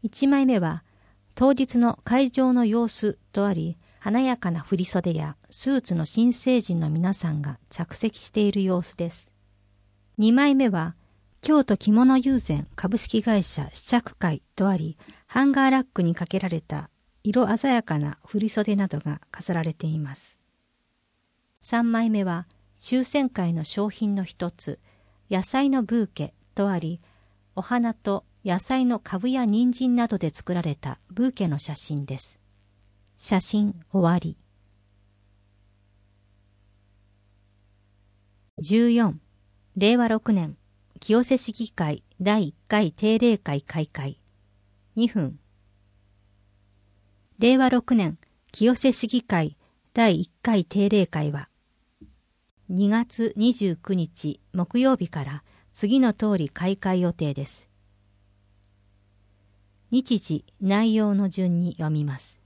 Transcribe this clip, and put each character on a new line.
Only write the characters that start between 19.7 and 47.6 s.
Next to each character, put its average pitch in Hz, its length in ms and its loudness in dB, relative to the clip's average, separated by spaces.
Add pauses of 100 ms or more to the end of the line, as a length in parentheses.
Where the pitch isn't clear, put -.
て - 120 -8
い 156 120 -2
ま 143 160 -6
す。 - 240 -20 (1200)
三 233 320 0
枚 226 160 2
目 208 160 2
は 175 220 -4 (320)
抽 254 260 -2
選 269 240 0
会 180 240 -2
の 165 120 -4
商 208 260 -4
品 202 240 -4
の 196 100 -4
一 170 260 -8
つ、 - 280 -12 (520)
野 185 120 -2
菜 277 260 0
の 262 140 2
ブ 226 220 0
ー - 20 -10
ケ - 280 -8 (200)
と 196 160 0
あ 185 80 0
り、 165 220 -6 (540)
お 185 80 -8
花 233 300 -2
と - 320 -4 (200)
野 185 140 0
菜 262 280 0
の 240 120 0
株 196 300 -6
や 254 160 0
人 233 300 2
参 247 200 0
な 240 140 2
ど 214 80 -2
で 165 140 -2
作 - 240 -8
ら 175 80 -2
れ 156 120 -2
た - 240 -10 (120)
ブ 220 180 0
ー 254 40 -4
ケ 208 160 -2
の 147 100 -2
写 147 180 -10
真 143 300 -8
で 135 100 -8
す。 - 240 -14 (800)
写 - 220 0
真 208 340 -2 (180)
終 196 80 2
わ 175 180 4
り。 165 200 -8 (4000)
十 214 320 2
四、 220 300 2 (560)
令 208 220 4
和 240 100 2
六 220 240 0
年、 160 240 -2 (440)
清 226 220 2
瀬 262 140 2
市 233 160 -4
議 220 180 -8
会 151 320 -4 (160)
第 202 300 2
一 - 60 -12 (120)
回 208 260 2
定 220 260 0
例 233 180 4
会 143 240 -4
開 156 260 -6
会。 139 360 -12 (760)
二 226 120 2
分。 156 300 -4 (2000)
令 254 200 6
和 262 100 4